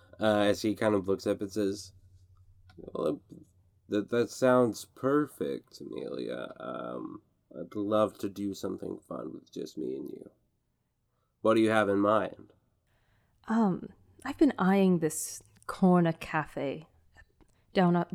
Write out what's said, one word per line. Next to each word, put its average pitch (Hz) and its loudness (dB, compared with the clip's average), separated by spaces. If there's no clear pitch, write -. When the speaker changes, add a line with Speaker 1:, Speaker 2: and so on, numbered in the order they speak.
Speaker 1:
uh, 107 2
as 101 2
he 107 0
kind 110 0
of 95 0
looks 95 -2
up 101 -2
and 101 -8
says, 104 -4
"Well, - -6
that, 101 -4
that 120 -2
sounds 127 2
perfect, 131 -4
Amelia. - -10
Um, 62 -10
I'd 85 -14
love 107 0
to 104 -8
do 98 -6
something 95 -10
fun - -10
with - -18
just - -12
me 64 -8
and - -10
you. - -16
What 110 4
do 110 4
you 110 4
have 107 2
in 101 2
mind?" 101 0
Speaker 2:
Um, 220 0
I've 269 -8
been 285 6
eyeing 190 6
this - -4
corner 175 6
cafe 151 -6
down, 175 4
uh, 175 0